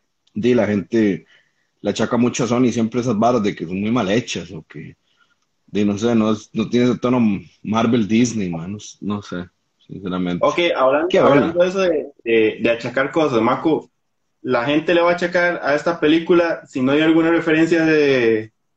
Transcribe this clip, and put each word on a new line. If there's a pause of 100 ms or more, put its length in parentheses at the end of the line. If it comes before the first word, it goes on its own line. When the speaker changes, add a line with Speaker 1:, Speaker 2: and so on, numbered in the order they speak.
(320)
Speaker 1:
di,
la
gente (540)
le
achaca
mucho
a
Sony
siempre
esas
varas
de
que
son
muy
mal
hechas
o
que, (680)
di,
no
sé,
no
es,
no
tiene
ese
tono (440)
Marvel
Disney,
ma,
no
s-,
no
sé, (440)
sinceramente.
Speaker 2:
Ok, (180)
hablando,
Speaker 1:
Qué
bueno.
Speaker 2:
hablando
de
eso
de, (160)
de,
de
achacar
cosas,
Maco, (500)
¿la
gente
le
va
a
achacar
a
esta
película
si
no
hay
alguna
referencia
de, (240)